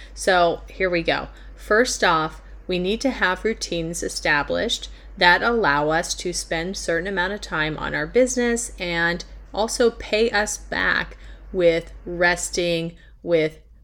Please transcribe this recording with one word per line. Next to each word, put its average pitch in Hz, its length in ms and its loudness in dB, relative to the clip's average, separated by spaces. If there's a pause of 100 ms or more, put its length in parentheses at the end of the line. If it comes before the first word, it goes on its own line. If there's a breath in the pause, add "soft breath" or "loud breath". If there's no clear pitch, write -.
(140)
So 175 560 4
here 185 200 -2
we 175 120 0
go. 143 280 -2 (260 loud breath)
First - 480 2
off, 160 380 2 (260 loud breath)
we 185 100 -2
need 190 240 -2
to 269 80 2
have 185 340 0
routines 170 600 -4
established 170 840 -2 (280 loud breath)
that 175 240 6
allow 165 480 2
us 160 240 0
to - 180 -6
spend 170 440 -6
a - 40 -8
certain 170 280 -2
amount 190 260 -2
of 208 80 -8
time 156 360 -2
on 147 160 -4
our 147 140 -2
business 240 720 0
and 175 460 -2 (280 loud breath)
also 233 360 2
pay 226 400 0
us 208 280 -2
back - 600 -2 (340 loud breath)
with 165 400 2 (140)
resting, 175 920 0 (280 soft breath)
with 156 360 2 (240)